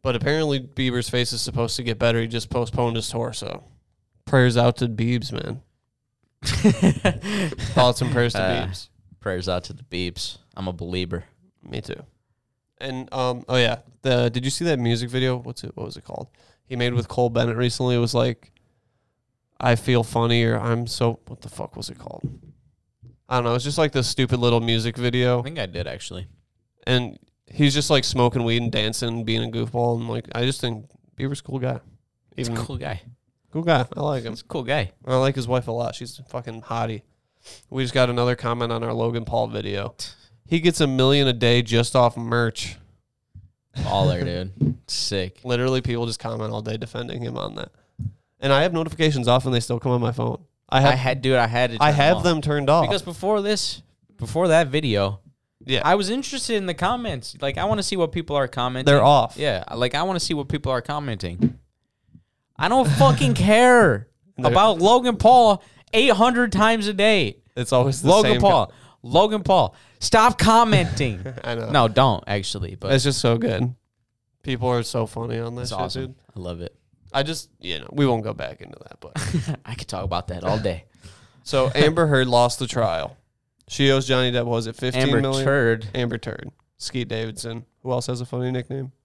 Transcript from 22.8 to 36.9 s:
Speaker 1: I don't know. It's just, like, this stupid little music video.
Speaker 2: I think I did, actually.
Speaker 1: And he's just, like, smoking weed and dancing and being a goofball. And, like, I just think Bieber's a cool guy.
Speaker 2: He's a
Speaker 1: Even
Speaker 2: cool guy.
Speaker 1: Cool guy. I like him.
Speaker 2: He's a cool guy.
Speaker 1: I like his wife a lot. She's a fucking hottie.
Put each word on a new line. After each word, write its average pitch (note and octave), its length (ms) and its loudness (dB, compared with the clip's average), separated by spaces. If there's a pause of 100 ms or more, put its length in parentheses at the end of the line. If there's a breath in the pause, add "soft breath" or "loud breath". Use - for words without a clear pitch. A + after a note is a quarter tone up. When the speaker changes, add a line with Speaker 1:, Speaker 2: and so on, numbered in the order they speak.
Speaker 1:
I B2+ 60 -2
don't A#2+ 100 0
know. A#2+ 100 0
It's A#2+ 80 -4
just, C#3+ 140 -4
like, D#3 160 0
this B2+ 140 0
stupid B2+ 320 0
little A#2+ 200 4
music A2+ 380 0
video. B2 420 0
Speaker 2:
I - 40 -6
think D#3 140 -10
I A2 80 -4
did, E2+ 220 -8
actually. F2 400 -12 (580)
Speaker 1:
And B2 320 -2 (300)
he's C#3+ 260 2
just, D3 160 -2
like, C#3 140 4
smoking B2 400 0
weed A#2 180 0
and A#2 100 -4
dancing A2 380 -4
and A2+ 160 -6
being A2+ 180 -2
a A#2 80 -6
goofball. A#2 460 -2
And, A#2 120 -6
like, A#2 260 -8
I A#2 100 -2
just C3+ 160 -2
think A2 240 -6 (320)
Bieber's C#3 220 -6
a - 40 -20
cool C3+ 160 -10
guy. B2+ 200 -4 (560)
Speaker 2:
He's A#2 140 -6
a - 20 -4
Speaker 1:
Even A#2 140 -6
Speaker 2:
cool - 120 -10
guy. - 240 -8 (500)
Speaker 1:
Cool E3 120 -6
guy. D3 220 2 (100)
I D3 60 -6
like C#3 220 -4
him. A#2 100 -10
Speaker 2:
He's - 80 -16
a - 40 -20
cool C3+ 180 -8
guy. A#2+ 280 -4 (140)
Speaker 1:
I B2+ 100 -2
like C3+ 200 2
his B2 120 -6
wife B2 200 -2
a A#2 40 -8
lot. A#2 240 -6
She's B2 240 -16
a C3 40 -20
fucking A2+ 400 -12
hottie. A2+ 380 -6 (680 loud breath)